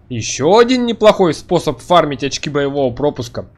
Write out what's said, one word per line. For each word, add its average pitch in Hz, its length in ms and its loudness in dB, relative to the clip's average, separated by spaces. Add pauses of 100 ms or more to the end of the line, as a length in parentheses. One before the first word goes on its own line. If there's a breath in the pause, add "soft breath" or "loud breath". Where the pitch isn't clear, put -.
Еще 127 520 0
один 240 260 2
неплохой 202 480 2
способ 160 480 -4
фармить 151 420 0
очки 139 260 -6
боевого 139 460 -2
пропуска — 127 520 -6 (100)